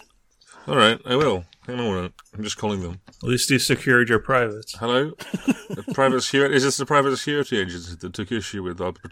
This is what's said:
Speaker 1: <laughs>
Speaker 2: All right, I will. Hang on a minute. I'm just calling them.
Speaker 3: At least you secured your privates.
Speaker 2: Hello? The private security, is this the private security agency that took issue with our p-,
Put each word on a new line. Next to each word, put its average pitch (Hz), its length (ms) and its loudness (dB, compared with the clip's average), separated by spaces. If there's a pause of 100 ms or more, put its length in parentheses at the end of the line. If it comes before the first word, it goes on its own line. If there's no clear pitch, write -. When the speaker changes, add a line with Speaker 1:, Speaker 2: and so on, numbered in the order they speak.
(260)
Speaker 1:
<laughs> - 400 -20
Speaker 2:
All 151 100 0
right, 113 280 6
I 123 120 0
will. 113 280 2 (220)
Hang 123 120 -6
on 120 80 -2
a 104 80 0
minute. 90 180 -4 (220)
I'm 104 80 -10
just 104 140 -6
calling 104 240 -4
them. 90 280 -8
Speaker 3:
At - 200 -8
least 123 220 0
you 131 80 4
secured 120 500 2
your 113 120 4
privates. 113 580 -2
Speaker 2:
Hello? 123 320 2 (580)
The 170 240 -10
private 131 300 2
security, 139 320 2
is 131 80 6
this 135 160 0
the 139 80 -4
private 139 300 2
security 143 420 -2
agency 87 380 -6
that 90 180 -12
took 104 180 -6
issue 104 300 -6
with 90 180 -8
our 90 120 -4
p-, - 80 -20 (120)